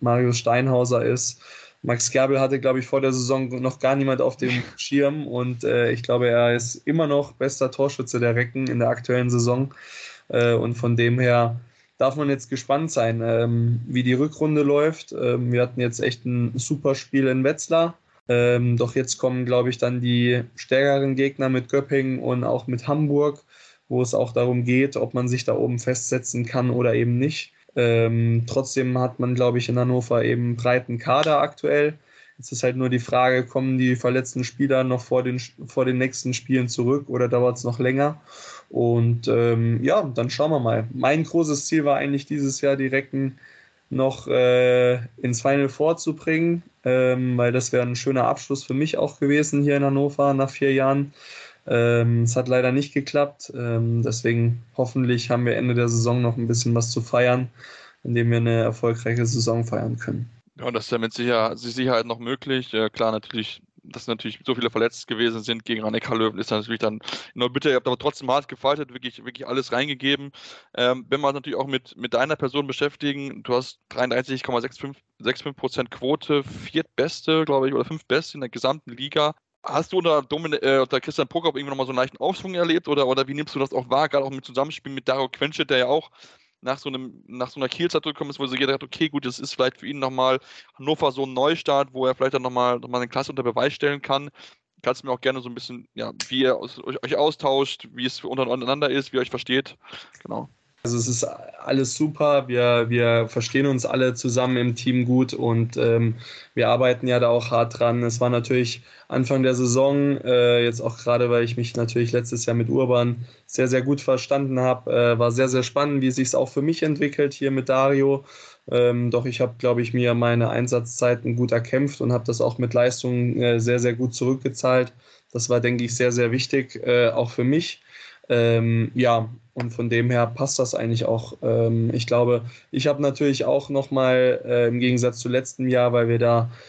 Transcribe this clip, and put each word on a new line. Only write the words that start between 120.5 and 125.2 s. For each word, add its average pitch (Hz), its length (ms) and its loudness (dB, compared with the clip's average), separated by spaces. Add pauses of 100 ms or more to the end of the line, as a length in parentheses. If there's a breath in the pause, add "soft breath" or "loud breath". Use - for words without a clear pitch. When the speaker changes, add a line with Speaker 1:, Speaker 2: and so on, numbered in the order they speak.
Speaker 1:
gut 120 160 0
erkämpft 131 480 0
und 123 100 0
hab 117 140 0
das 117 160 -2
auch 117 160 0
mit 117 160 -2
Leistung, 123 680 0
äh, 120 200 2
sehr, 120 180 2
sehr 120 140 0
gut 120 200 -4
zurückgezahlt. 127 800 0 (400 soft breath)